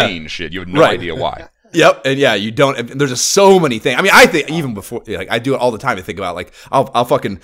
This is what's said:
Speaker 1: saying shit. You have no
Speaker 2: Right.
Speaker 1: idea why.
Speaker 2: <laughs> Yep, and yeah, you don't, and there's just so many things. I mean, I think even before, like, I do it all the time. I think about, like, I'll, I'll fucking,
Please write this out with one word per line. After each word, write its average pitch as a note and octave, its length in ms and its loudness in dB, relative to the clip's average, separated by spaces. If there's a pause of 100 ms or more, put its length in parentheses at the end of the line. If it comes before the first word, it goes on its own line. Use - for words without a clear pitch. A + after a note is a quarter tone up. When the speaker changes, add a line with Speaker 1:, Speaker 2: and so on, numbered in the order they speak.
Speaker 1:
saying E2+ 200 -8
shit. D#2 240 -10
You F2+ 80 -8
have F2+ 80 -10
no F#2 140 0
Speaker 2:
Right. A#2 180 4
Speaker 1:
idea E2+ 160 -8
why. D#2 380 -8
Speaker 2:
<laughs> - 60 -20 (140)
Yep, D3+ 300 2
and C3+ 160 -2
yeah, C3 140 4
you G#2 180 -2
don't, C3+ 260 0
and A#2+ 220 -8
there's C#3 120 0
just - 200 -4
so G3 260 6
many C#3 220 0
things. B2 180 -2
I D3+ 40 0
mean, F#3+ 120 2
I B3 120 8
think D3 260 0
even D3+ 220 -4
before, G#2 340 -10
like, F#2+ 240 -8
I A2+ 80 0
do C3 140 -2
it A#2 80 -2
all B2 100 2
the G#2+ 60 -8
time. A#2+ 200 -4
I F2+ 40 -12
think F2+ 180 -10
about, F2+ 160 -6
like, F2 180 -12 (160)
I'll, C3+ 240 0
I'll A#2+ 120 2
fucking, B2 380 -2